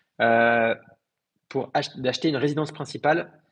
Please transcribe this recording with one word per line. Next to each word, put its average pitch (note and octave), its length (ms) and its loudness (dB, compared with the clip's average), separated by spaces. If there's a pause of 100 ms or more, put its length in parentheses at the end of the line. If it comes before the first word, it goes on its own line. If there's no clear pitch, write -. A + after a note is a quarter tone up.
(200)
euh, A#2 540 4 (760)
pour C3+ 260 -6
ach-, D3 220 -4
d'acheter B2+ 320 -2
une D3 80 0
résidence D3 340 0
principale - 680 -4 (120)